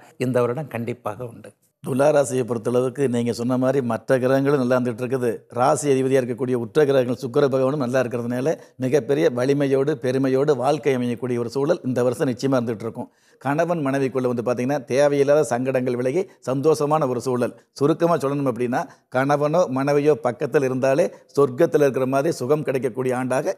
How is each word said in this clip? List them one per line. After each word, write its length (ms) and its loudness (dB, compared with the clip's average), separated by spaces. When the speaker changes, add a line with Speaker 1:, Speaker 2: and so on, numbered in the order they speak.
Speaker 1:
இந்த 240 0
வருடம் 280 -2
கண்டிப்பாக 580 -8
உண்டு. 260 -18
Speaker 2:
துலா 240 2
ராசியை 340 2
பொறுத்தளவுக்கு 640 0
நீங்க 240 -2
சொன்ன 240 -2
மாதிரி 300 0
மற்ற 320 0
கிரகங்களும் 400 2
நல்லா 180 2
இருந்துட்டு 180 -2
இருக்குது. 440 -2
ராசி 420 0
அதிபதியா 160 2
இருக்கக்கூடிய 480 0
உற்ற 300 0
கிரகங்கள் 460 0
சுக்கிர 160 4
பகவானும் 300 0
நல்லா 240 0
இருக்கிறதுனால 580 -4
மிகப்பெரிய 540 0
வலிமையோடு, 680 0
பெருமையோடு 580 0
வாழ்க்கை 400 0
அமையக்கூடிய 420 -4
ஒரு 120 -4
சூழல் 320 -2
இந்த 200 -2
வருஷம் 260 0
நிச்சயமா 260 -2
இருந்துட்டு 260 -2
இருக்கும். 300 -10
கணவன் 480 -2
மனைவிக்குள்ள 480 -2
வந்து 80 -4
பாத்தீங்கன்னா, 420 -2
தேவையில்லாத 580 4
சங்கடங்கள் 540 -2
விலகி 340 -2
சந்தோஷமான 600 2
ஒரு 120 -4
சூழல். 400 -2
சுருக்கமா 440 2
சொல்லணும் 360 -2
அப்படின்னா, 320 -4
கணவனோ 600 2
மனைவியோ 540 2
பக்கத்துல 400 0
இருந்தாலே 520 0
சொர்க்கத்துல 440 4
இருக்கிற 260 2
மாதிரி 280 0
சுகம் 280 0
கிடைக்கக்கூடிய 540 -2
ஆண்டாக 420 -2